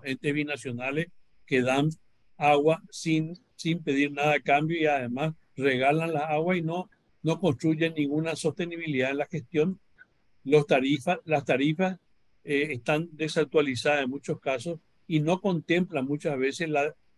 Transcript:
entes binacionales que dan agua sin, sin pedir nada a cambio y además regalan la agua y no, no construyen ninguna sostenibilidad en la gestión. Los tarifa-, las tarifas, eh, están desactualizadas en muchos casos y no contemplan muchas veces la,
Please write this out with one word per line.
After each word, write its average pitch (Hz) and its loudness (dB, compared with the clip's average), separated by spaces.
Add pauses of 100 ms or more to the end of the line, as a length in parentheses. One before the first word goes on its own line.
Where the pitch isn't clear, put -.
entes 143 -4
binacionales 143 -4 (420)
que 131 2
dan 135 2 (480)
agua 147 4 (100)
sin, 160 -2 (200)
sin 170 -2
pedir 143 0
nada 143 2
a 143 0
cambio 156 2
y 156 2
además 143 -2 (220)
regalan 139 2
la 147 -2
agua 160 0
y 175 -2
no, 170 -4 (360)
no 160 0
construyen 160 0
ninguna 156 -2
sostenibilidad 160 -2
en 139 -4
la 147 -2
gestión. 160 -2 (640)
Los 147 6
tarifa-, 143 2
las 147 0
tarifas, 156 0 (460)
eh, 147 0
están 151 -2
desactualizadas 147 0
en 127 -4
muchos 139 -6
casos 143 -4 (300)
y 160 2
no 160 2
contemplan 170 0
muchas 147 -2
veces 139 -2
la, 147 0 (240)